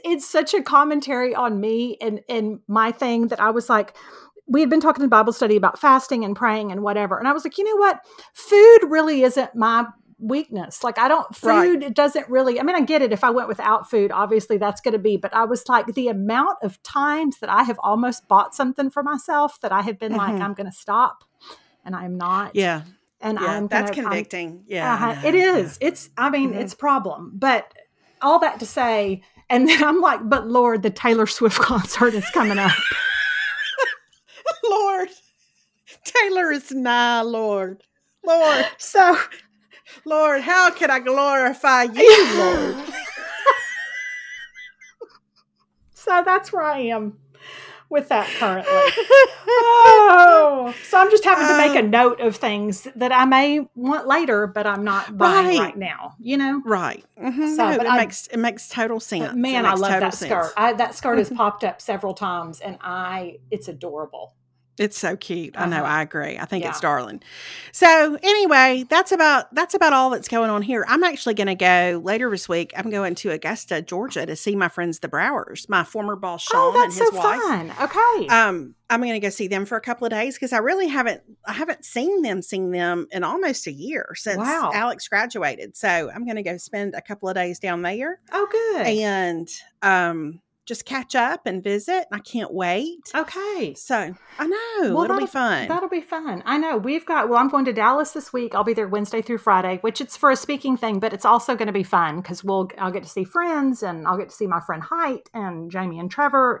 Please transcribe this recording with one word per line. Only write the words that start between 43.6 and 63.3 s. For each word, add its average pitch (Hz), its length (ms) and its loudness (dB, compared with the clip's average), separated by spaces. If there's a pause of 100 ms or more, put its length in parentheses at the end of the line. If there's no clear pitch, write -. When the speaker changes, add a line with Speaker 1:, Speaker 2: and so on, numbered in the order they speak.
Speaker 1:
So 359 300 0
that's 370 280 0
where 359 100 -2
I 302 180 -2
am 220 380 -6 (720)
with 285 180 0
that 214 180 0 (120)
currently. 196 340 -2
Speaker 2:
<laughs> 539 600 6 (760)
Speaker 1:
Oh, 311 640 8 (100)
so 381 140 4
I'm 392 120 8
just 427 140 6
having 311 220 4
to 302 100 4
make 294 180 4
a 240 100 4
Speaker 2:
Oh. 214 40 0
Speaker 1:
note 240 320 4
of 226 160 -2
things 208 500 -6 (100)
that 247 160 -2
I 254 120 4
may 277 360 2 (140)
want 254 320 -4
later, 262 400 0
but 208 200 -6
I'm 202 180 -4
not 202 320 -4
buying 359 420 4
Speaker 2:
Right. - 0 -
Speaker 1:
right - 180 -4
now, 185 440 -12
you 240 160 -4
know? 277 280 -2
Speaker 2:
Right. 185 400 -4 (160)
Mm-hmm. 294 340 -4
Speaker 1:
So, 302 160 0
Speaker 2:
No, 294 80 0
Speaker 1:
but 226 80 0
Speaker 2:
it 247 60 2
Speaker 1:
I, 247 40 4
Speaker 2:
makes, - 320 -2
it 240 100 -8
makes 233 300 -4
total 226 300 -4
Speaker 1:
but 220 60 -10
Speaker 2:
sense. 226 300 -6
Speaker 1:
man, 247 300 -2
Speaker 2:
It 202 40 4
Speaker 1:
I - 20 4
Speaker 2:
makes 190 100 0
Speaker 1:
love 196 120 0
Speaker 2:
total 185 180 0
Speaker 1:
that 185 40 -8
Speaker 2:
sense. 165 160 -8
Speaker 1:
skirt. 175 260 -2
I, 226 180 2
that 220 200 -4
skirt 240 240 -2
has - 100 0
Speaker 2:
Mm-hmm. 247 80 -8
Speaker 1:
popped 208 280 -2
up 185 160 -6
several 196 340 -6
times, 175 460 -8
and 190 220 -14
I, 180 560 -10 (120)